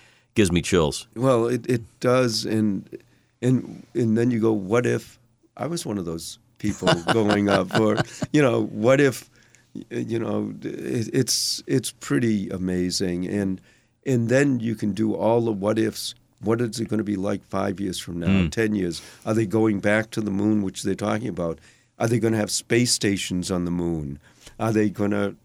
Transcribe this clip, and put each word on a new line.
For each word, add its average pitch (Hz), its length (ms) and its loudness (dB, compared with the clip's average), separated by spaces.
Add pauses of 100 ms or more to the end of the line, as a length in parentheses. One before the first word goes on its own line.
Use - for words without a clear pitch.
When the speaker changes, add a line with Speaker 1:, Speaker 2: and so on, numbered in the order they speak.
(360)
Speaker 1:
gives 98 140 4
me 85 100 2
chills. 76 540 2
Speaker 2:
Well, 120 320 2
it, 120 240 -2
it 120 120 0 (180)
does, 123 440 2
and, 104 440 0 (520)
and, - 540 -2
and 113 240 2
then 123 140 2
you 113 80 0
go, 113 120 4
"What 107 320 0
if 120 320 -4 (400)
I 123 120 -6
was 170 180 -6
one 107 100 -4
of 90 100 -6
those - 340 -8 (180)
people 92 340 0 (100)
Speaker 1:
<laughs> 85 100 0
Speaker 2:
going 104 360 2
up?" 95 300 0
Or, 107 200 4 (340)
you 151 100 6
know, 117 220 4
"What 117 360 4
if," 135 300 2 (460)
y-, - 140 -12
you 117 280 -4
know, 107 340 -2 (100)
it, - 520 -6
it's, - 540 -2
it's 135 320 -2
pretty 113 500 0
amazing. 90 760 -2
And, 95 320 -2 (440)
and 123 240 0
then 135 300 4
you 113 160 -2
can 107 180 -2
do 107 220 0
all 110 260 2
the 113 120 0
what 104 260 0
ifs. - 380 -4 (240)
What 113 200 0
is 113 200 -4
it 110 80 -4
gonna 107 160 -2
be 101 100 -4
like 98 300 -4
five 98 340 -4
years 95 220 -6
from 87 180 -10
now, 82 80 -6
Speaker 1:
Mm. 95 240 2
Speaker 2:
ten 110 240 0
years? 87 260 -2 (240)
Are 110 100 0
they 110 120 2
going 110 320 2
back 104 320 0
to 117 100 -6
the 104 120 -4
moon, 104 300 2
which 95 200 -6
they're 98 140 -2
talking 107 320 -2
about? 85 320 -4 (360)
Are 113 120 0
they 120 100 2
gonna 110 200 2
have 104 120 0
space 123 400 2
stations 98 640 -2
on 90 140 -2
the 87 40 -4
moon? 82 480 -4 (400)
Are 110 140 0
they 107 180 4
gonna 101 540 -2